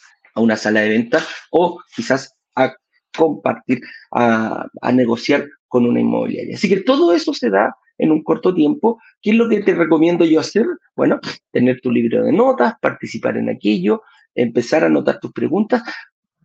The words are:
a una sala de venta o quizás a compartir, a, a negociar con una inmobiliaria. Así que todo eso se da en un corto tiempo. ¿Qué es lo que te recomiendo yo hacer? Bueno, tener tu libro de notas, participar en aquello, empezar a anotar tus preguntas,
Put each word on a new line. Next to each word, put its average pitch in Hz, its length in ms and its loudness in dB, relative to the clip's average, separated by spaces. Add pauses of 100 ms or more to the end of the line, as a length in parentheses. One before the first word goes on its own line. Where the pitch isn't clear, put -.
(340)
a 107 60 -4
una 113 160 2
sala 107 240 0
de 107 80 0
venta 117 360 0 (260)
o 175 300 0 (140)
quizás 131 400 -4 (220)
a 131 180 0 (420)
compartir, 127 640 -2 (300)
a, 113 560 0 (140)
a 120 120 -2
negociar 123 540 0 (220)
con 120 180 2
una 120 140 0
inmobiliaria. 117 560 -4
Así - 120 -2
que 190 120 2
todo 320 320 2
eso 320 200 0
se 247 180 -4
da 208 260 2 (220)
en 156 140 2
un 156 100 0
corto 180 320 0
tiempo. 156 460 0 (200)
¿Qué 208 100 -2
es 220 60 4
lo 226 120 4
que 208 120 2
te 196 140 0
recomiendo 165 500 2
yo 156 160 4
hacer? 214 260 0 (300)
Bueno, - 240 0 (300)
tener 127 300 0
tu 127 100 -4
libro 117 340 0
de 117 80 0
notas, 240 480 2
participar 120 560 -6
en 113 140 -4
aquello, 110 520 -2 (320)
empezar 123 500 0
a - 20 2
anotar 160 340 0
tus 127 120 -12
preguntas, 196 500 -2 (640)